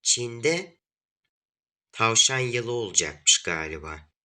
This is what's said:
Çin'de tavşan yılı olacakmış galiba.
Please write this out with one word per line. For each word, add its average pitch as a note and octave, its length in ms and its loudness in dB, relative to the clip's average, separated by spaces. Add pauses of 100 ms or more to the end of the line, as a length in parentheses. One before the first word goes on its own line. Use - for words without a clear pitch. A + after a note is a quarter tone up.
Çin'de B2 760 -2 (1120)
tavşan A2+ 460 2
yılı A#2+ 340 -2
olacakmış F2+ 720 2
galiba. D#2 680 -6 (140)